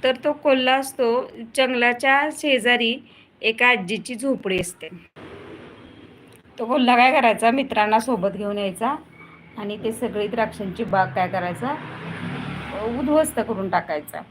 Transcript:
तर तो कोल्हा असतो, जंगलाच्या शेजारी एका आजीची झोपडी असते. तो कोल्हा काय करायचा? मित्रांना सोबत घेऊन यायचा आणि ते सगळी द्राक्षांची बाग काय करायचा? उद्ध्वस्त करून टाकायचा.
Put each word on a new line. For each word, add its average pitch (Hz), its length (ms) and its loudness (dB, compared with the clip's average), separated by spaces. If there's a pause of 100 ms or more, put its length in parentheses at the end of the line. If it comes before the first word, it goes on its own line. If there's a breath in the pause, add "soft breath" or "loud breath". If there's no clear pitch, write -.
तर 262 200 4
तो 294 100 2
कोल्हा 262 420 4
असतो, 254 560 0 (240)
जंगलाच्या 262 760 2
शेजारी 247 680 2 (420 loud breath)
एका 226 260 2
आजीची 220 480 0
झोपडी 208 460 -2
असते. - 280 -10 (1700)
तो 233 60 -2
कोल्हा 247 300 4
काय 247 160 8
करायचा? 233 400 4
मित्रांना 226 480 2
सोबत 226 300 0
घेऊन 202 280 -6
यायचा 202 380 -2 (600)
आणि 208 260 -8
ते 220 80 -2
सगळी 208 360 -4
द्राक्षांची 214 560 -4
बाग 185 240 2
काय 185 200 -2
करायचा? 180 480 -4 (1200)
उद्ध्वस्त 302 400 2
करून 196 300 -2
टाकायचा. 160 600 -4